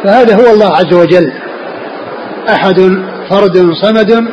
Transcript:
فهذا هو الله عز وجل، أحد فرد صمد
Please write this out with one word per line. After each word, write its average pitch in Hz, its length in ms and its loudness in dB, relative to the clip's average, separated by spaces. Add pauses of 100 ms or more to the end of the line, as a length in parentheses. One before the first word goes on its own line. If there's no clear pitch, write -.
فهذا 220 320 4
هو 233 180 4
الله 208 220 2
عز 170 180 0
وجل، 170 380 2 (1160)
أحد 190 540 2 (260)
فرد 185 420 2 (100)
صمد 220 520 0